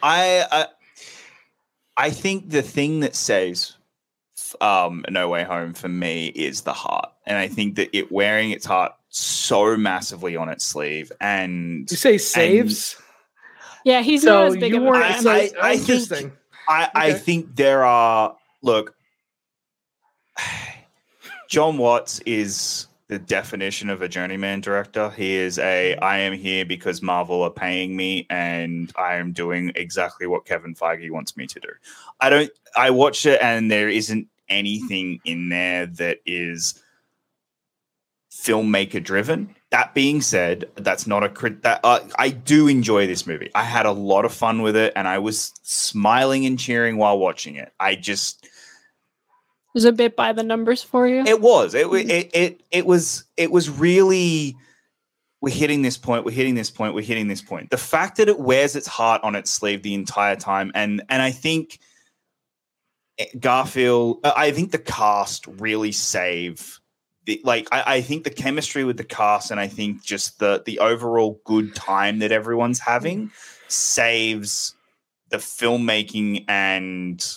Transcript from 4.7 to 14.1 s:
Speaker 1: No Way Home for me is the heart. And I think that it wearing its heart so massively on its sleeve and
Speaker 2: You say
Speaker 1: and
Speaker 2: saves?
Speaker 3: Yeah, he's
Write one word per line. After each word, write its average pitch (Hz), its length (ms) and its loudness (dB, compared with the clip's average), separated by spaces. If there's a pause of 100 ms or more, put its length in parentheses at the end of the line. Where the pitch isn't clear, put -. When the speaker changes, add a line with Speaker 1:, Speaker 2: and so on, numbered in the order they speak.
Speaker 1:
No 90 200 -2
Way 87 140 -2
Home 85 300 -6
for 95 160 -12
me 85 380 -4
is 73 340 -6
the 67 120 -6
heart. - 360 -6 (160)
And 208 120 -2
I 98 100 -2
think 208 280 -4
that - 200 -2
it 95 160 -4
wearing 107 400 0
its - 140 -8
heart 92 280 0 (160)
so - 680 0
massively 92 580 -4
on 80 140 -4
its - 160 -8
sleeve 73 460 -6 (100)
and 90 720 -4
Speaker 2:
You 170 60 -6
say 240 160 6
Speaker 1:
and 202 80 2
Speaker 2:
saves? 214 760 2 (920)
Speaker 3:
Yeah, 254 160 6
he's 277 220 4